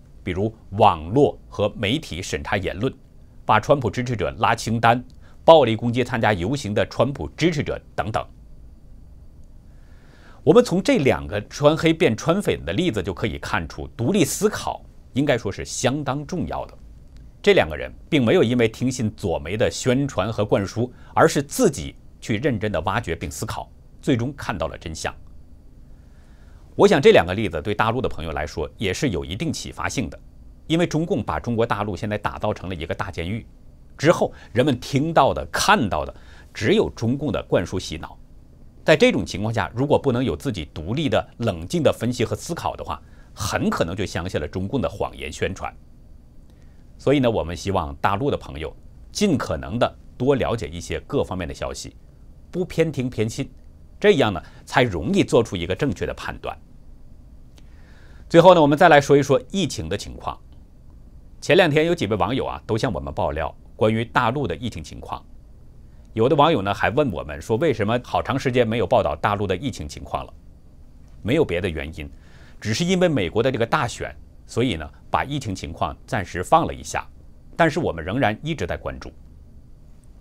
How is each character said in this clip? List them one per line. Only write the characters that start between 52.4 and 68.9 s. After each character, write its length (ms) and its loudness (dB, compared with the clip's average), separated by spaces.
不 140 -4
偏 280 0
听 180 -2
偏 200 -2
信， 220 -8
这 140 6
样 200 4
呢， 80 -6
才 180 4
容 300 -2
易 100 4
做 200 4
出 120 -6
一 120 -4
个 80 0
正 180 0
确 120 -6
的 80 -4
判 260 -10
断。 180 -10
最 120 6
后 160 12
呢， 60 6
我 40 8
们 120 4
再 120 8
来 120 10
说 160 6
一 40 6
说 200 2
疫 160 0
情 220 -6
的 80 -2
情 180 -10
况。 240 -8
前 180 4
两 120 8
天 160 4
有 80 4
几 140 -2
位 80 0
网 200 0
友 100 0
啊， 200 -6
都 120 0
向 160 0
我 60 -2
们 140 -6
爆 180 -2
料 240 -4
关 160 4
于 140 0
大 260 0
陆 160 -2
的 80 -4
疫 140 -8
情 140 -10
情 160 -16
况。 240 -12
有 160 4
的 60 4
网 160 6
友 100 2
呢， 120 0
还 180 -6
问 200 0
我 120 -6
们 180 -10
说， 160 -2
为 160 2
什 140 -2
么 160 0
好 180 -2
长 160 -2
时 140 -2
间 160 4
没 100 -2
有 80 0
报 160 4